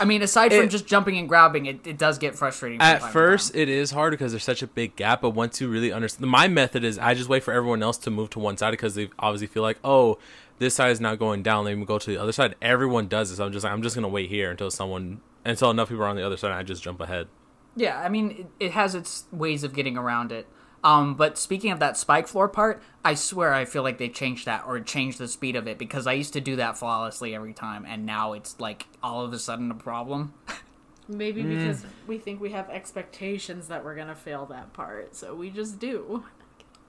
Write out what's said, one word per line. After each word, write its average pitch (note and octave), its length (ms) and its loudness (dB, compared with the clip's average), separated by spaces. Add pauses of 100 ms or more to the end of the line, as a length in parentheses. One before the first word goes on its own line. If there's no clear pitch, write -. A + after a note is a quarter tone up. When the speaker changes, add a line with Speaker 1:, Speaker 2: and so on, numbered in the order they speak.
Speaker 1:
I G3+ 40 4
mean, G#3 180 4
aside A3 300 6
from G#3 120 8
Speaker 2:
it G#3+ 40 4
Speaker 1:
just F#3+ 180 -2
jumping G3 320 4
and E3+ 100 -4
grabbing, D#3 380 8
it, C3+ 200 -8
it D#3 120 -10
does D#3 200 2
get C#3+ 160 -2
frustrating B2+ 460 -4
from D#3+ 60 8
Speaker 2:
At D#3+ 140 8
Speaker 1:
time A#2+ 80 -6
to A2 40 -8
Speaker 2:
first, F3 400 6
Speaker 1:
time. D#3 100 2
Speaker 2:
it C#3+ 60 2
is C#3 240 0
hard D3+ 180 2
because C#3 220 -2
there's A2+ 120 -6
such B2+ 180 0
a C3+ 40 -6
big A#2 300 -4
gap, A2 260 2
but B2 80 2
once A2+ 300 -2
you C3 80 -2
really A2+ 240 0
understand, A2+ 380 -4
my C#3+ 180 8
method C3+ 360 2
is A2 140 0
I A#2+ 160 4
just B2 140 -4
wait C3 160 2
for A#2+ 100 -2
everyone A#2+ 280 2
else A2+ 160 0
to - 120 -6
move G#2+ 200 -4
to - 100 -10
one G2+ 160 -2
side A2 160 0
because G#2+ 240 -4
they G#2 140 -4 (100)
obviously G#2 260 0
feel A2 160 -2
like, A2 220 0
"Oh, C3 340 6 (400)
this B2 160 0
side B2+ 160 4
is A2+ 100 2
not A2 200 0
going G#2+ 220 0
down, G#2+ 220 2
let G#2 140 -2
me G#2 80 -4
go G#2+ 120 0
to - 120 -6
the G2 80 -2
other G#2+ 140 -2
side." A#2 280 2
Everyone B2 480 2
does G#2+ 220 0
this. F2+ 100 -12
I'm G2+ 120 -2
just G2+ 120 -6
like, G2+ 80 0
"I'm G#2+ 100 -4
just A2+ 120 -2
gonna A2+ 140 -2
wait F#2+ 200 -2
here G2 220 -2
until F#2 200 -6
someone, F#2+ 500 -6 (240)
until A#2 260 4
enough A2+ 200 2
people A2 140 -4
are G2+ 40 0
on G2+ 80 -2
the F#2 100 -2
other G2 100 -2
side, G2+ 140 -2
and F#2 80 -2
I F#2 60 -6
just F#2 180 -8
jump F2+ 180 -10
ahead." F2 280 -6 (480)
Speaker 1:
Yeah, F3 220 0
I F3 100 -4
mean, G#3+ 220 0 (300)
it, G3 60 -2
it F3 60 -2
has G3 220 0
its - 380 -8
ways D#3 320 -2
of C3+ 100 -6
getting C3+ 220 -4
around A#2+ 360 -2
it. A2+ 140 -10 (380)
Um, D3 300 6
but D3+ 240 2
speaking G3 340 -2
of D#3+ 80 -2
that C#3+ 160 2
spike D#3 320 2
floor G3 180 2
part, G#3+ 340 0 (240)
I D#3 100 4
swear E3 400 0
I C3 100 2
feel C3 180 -4
like B2+ 160 -2
they A#2+ 120 -4
changed B2+ 340 -6
that A2+ 220 -4
or B2 140 -4
changed C3 380 -4
the B2 80 -8
speed B2+ 300 -6
of A2 100 -6
it, A2 120 -8
because B2 280 -6
I B2+ 60 2
used C#3+ 220 -4
to C#3+ 80 -4
do C3 140 -4
that A#2 220 -2
flawlessly A2+ 560 -4
every A2 200 -10
time, G#2+ 340 -10
and G#2+ 160 -8
now G#2+ 300 -2
it's, - 260 -12
like, G#2+ 260 -8 (160)
all A#2+ 220 -6
of A#2+ 80 -8
a A#2+ 60 -8
sudden A#2+ 320 -6
a A2+ 40 -6
problem. B2+ 600 -8 (120)
<laughs> - 600 -18
Speaker 3:
Maybe C#3 340 -6
Speaker 2:
Mm. D3+ 60 -2 (100)
Speaker 3:
because D#3 280 -4 (200)
we A3 120 -6
think G3+ 220 -12
we G3+ 100 -8
have G3 180 -10
expectations F#3+ 1000 -10
that D#3+ 140 -10
we're D3+ 140 -10
gonna D#3 180 -12
fail C#3+ 320 -10
that B2+ 280 -18
part, - 420 -14
so - 180 -14
we F3 160 -10
just G#3 300 -10
do. A#3 420 -8 (680)